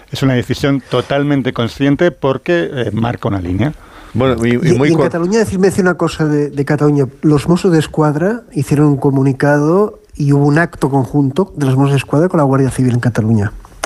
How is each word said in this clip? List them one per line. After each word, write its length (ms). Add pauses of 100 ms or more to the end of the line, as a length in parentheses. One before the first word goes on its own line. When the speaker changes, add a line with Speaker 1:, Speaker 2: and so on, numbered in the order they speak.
(120)
Speaker 1:
es 100
una 140
decisión 560
totalmente 640
consciente 580
porque, 600
eh, 200
marca 360
una 140
línea. 320 (420)
Speaker 2:
Bueno, 300
y, 60
y 200
Speaker 3:
Y, 60
Speaker 2:
muy 100
Speaker 3:
y 60
en 40
Speaker 2:
cor- 100
Speaker 3:
Cataluña, 320
decir, 200
me 80
decía 160
una 120
cosa 300
de, 240
de 160
Cataluña. 400 (160)
Los 280
Mossos 240
d'Esquadra 720 (100)
hicieron 340
un 100
comunicado 1000 (160)
y 160
hubo 140
un 120
acto 320
conjunto 680
de 80
los 100
Mossos 200
d'Esquadra 340
con 80
la 80
Guardia 240
Civil 240
en 80
Cataluña, 500 (340)